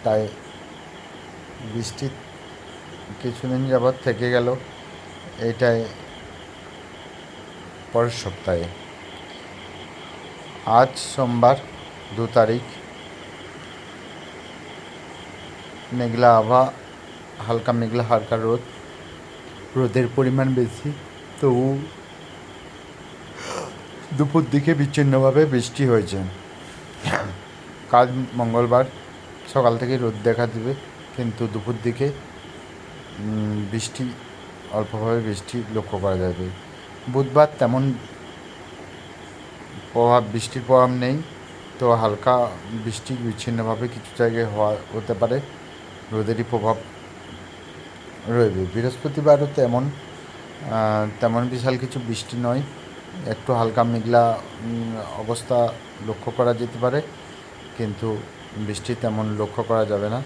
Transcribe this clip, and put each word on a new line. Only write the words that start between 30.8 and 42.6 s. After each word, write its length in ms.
কিন্তু 320
দুপুর 360
দিকে, 240
উম, 520
বৃষ্টি, 320
অল্পভাবে 500
বৃষ্টি 420
লক্ষ্য 240
করা 200
যাবে। 320
বুধবার 380
তেমন 340
প্রভাব, 300
বৃষ্টির 340
প্রভাব 220
নেই, 260
তো 60
হালকা 400